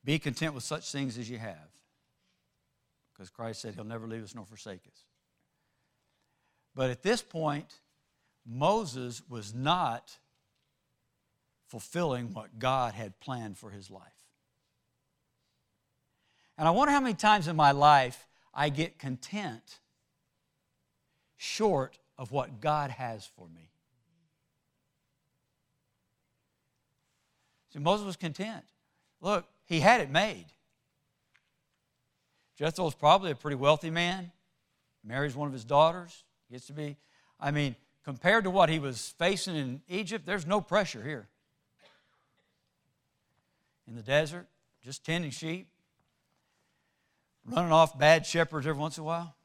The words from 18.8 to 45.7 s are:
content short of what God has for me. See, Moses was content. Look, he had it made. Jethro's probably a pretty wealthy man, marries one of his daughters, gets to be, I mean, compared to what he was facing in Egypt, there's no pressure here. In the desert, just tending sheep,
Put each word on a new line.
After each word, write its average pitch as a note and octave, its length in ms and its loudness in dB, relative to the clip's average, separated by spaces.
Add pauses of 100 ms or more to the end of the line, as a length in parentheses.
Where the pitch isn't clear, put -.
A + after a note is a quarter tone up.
content C3+ 840 -10 (1600)
short E3 640 0 (180)
of B2 140 -12
what B2+ 300 -4
God D3+ 300 0
has A2+ 340 -8
for - 240 -20
me. E2 240 -20 (4000)
See, C#3 60 -14
Moses G3+ 260 2
was F#3 100 -6
content. F3+ 480 -8 (560)
Look, F3+ 260 -2 (200)
he E3 160 0
had A3+ 180 8
it C#3+ 100 -2
made. D#3 360 0 (2000)
Jethro's D#3+ 400 -2
probably F3 360 6
a C3+ 40 -2
pretty C#3+ 220 -4
wealthy D3+ 320 4
man, F3 420 -2 (720)
marries C3 320 -4
one D3 120 -4
of C3+ 60 -6
his A#2 120 -10
daughters, E3 580 2 (260)
gets B2 180 -18
to D3 60 -18
be, D3 220 -8 (420)
I C#3+ 140 -2
mean, D3 240 0 (300)
compared F#3 400 2
to F#3+ 40 0
what F3+ 200 6
he D#3+ 100 2
was C3+ 300 -6 (100)
facing F3+ 380 0
in C3+ 320 -4
Egypt, F#3 360 -6
there's F3+ 200 -4
no G3 160 2
pressure E3+ 420 0
here. B2+ 240 -10 (2500)
In A2+ 80 -16
the A#2 80 -12
desert, D3+ 440 0 (340)
just C3+ 220 -14
tending E3 280 -4
sheep, E3+ 360 -8 (1800)